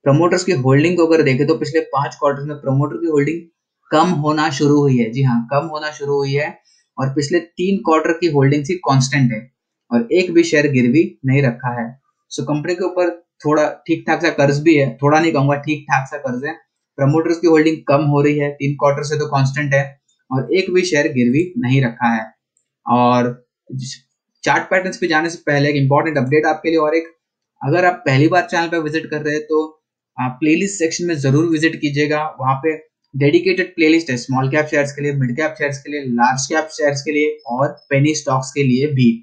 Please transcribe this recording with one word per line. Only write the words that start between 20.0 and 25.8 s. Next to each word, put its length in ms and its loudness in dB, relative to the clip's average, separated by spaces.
और 220 -2
एक 200 0
भी 120 2
share 280 0
गिरवी 460 0
नहीं 240 2
रखा 320 -2
है। 160 -8
और 500 2
चार्ट 200 0
पैटर्न्स 340 -2
पे 100 -4
जाने 220 0
से 160 -10
पहले 240 2
एक 60 -2
important 420 2